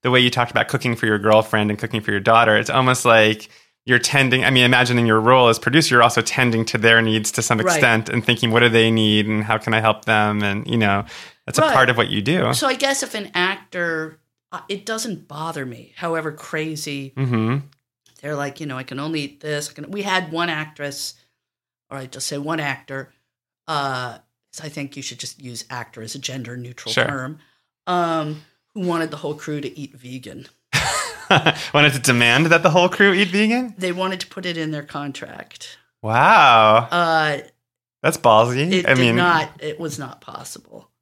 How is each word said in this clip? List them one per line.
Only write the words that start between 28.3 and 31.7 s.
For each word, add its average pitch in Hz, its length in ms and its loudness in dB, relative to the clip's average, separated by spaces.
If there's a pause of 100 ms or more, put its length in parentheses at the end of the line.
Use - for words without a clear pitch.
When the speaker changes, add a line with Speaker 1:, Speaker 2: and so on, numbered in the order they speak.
Speaker 2:
who 196 80 -8
wanted 165 280 -2
the 147 80 -12
whole 147 160 -8
crew 151 260 -8
to 123 180 -10
eat 139 180 -14
vegan. 123 500 -16 (260)
Speaker 1:
<laughs> - 60 0 (960)